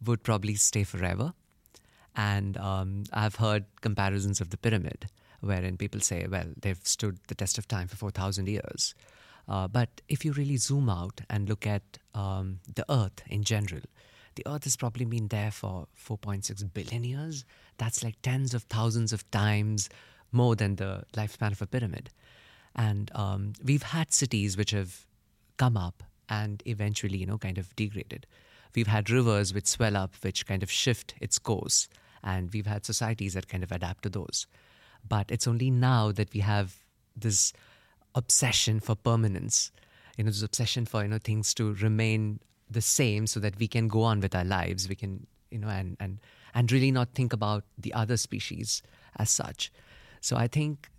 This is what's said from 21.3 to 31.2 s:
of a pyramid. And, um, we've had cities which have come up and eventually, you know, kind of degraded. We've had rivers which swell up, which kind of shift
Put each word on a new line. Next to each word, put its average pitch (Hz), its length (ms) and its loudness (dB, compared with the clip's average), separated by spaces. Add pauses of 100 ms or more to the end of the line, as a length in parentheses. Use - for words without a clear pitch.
of 101 100 -4
a 101 60 -6
pyramid. 120 420 -4 (680)
And, 104 400 0
um, 98 380 -2 (100)
we've 139 200 2
had 160 280 -2
cities 101 460 2
which 104 140 0
have 95 340 -4 (520)
come 123 200 4
up 87 260 -6 (260)
and 104 360 -2
eventually, 104 520 -2
you 92 80 -4
know, 101 120 -2
kind 92 200 -6
of 92 180 -8
degraded. - 520 -6 (480)
We've 113 120 2
had 104 220 4
rivers 107 440 4
which 101 140 -2
swell 107 280 2
up, 95 260 -2
which - 240 -4
kind 95 160 -2
of 98 80 -4
shift - 520 0